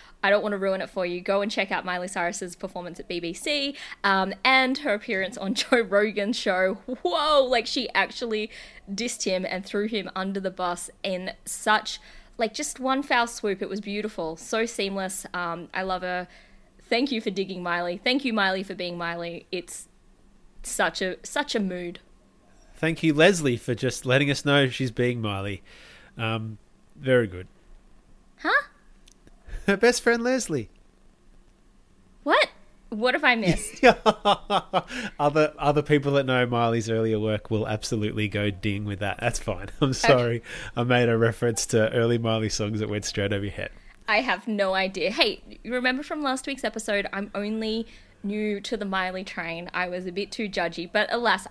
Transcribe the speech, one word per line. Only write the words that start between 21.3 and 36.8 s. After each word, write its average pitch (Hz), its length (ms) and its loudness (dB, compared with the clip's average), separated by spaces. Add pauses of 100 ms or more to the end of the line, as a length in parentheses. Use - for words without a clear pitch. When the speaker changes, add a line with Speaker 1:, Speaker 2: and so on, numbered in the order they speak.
Speaker 1:
a 233 60 2
mood. 180 380 -4 (760)
Speaker 2:
Thank 160 260 -2
you, 160 120 4
Leslie, 156 440 6
for 123 160 -2
just 120 320 -2
letting 139 240 4
us 139 140 -2
know 143 240 4
she's 123 240 -2
being 123 300 0
Miley. 101 420 -4 (540)
Um, 110 400 -4 (400)
very 131 280 4
good. 90 220 -10 (920)
Speaker 1:
Huh? 508 240 2 (1000)
Speaker 2:
Her 202 120 4
best 240 240 4
friend, 233 200 2
Leslie. 220 480 0 (1500)
Speaker 1:
What? 415 260 4 (400)
What 240 240 0
have 311 100 0
I 254 120 6
missed? 190 480 0
Speaker 2:
<laughs> 208 1400 4
Other, 151 380 4
other 147 240 2
people 143 320 4
that 139 120 4
know 127 200 4
Miley's 117 440 2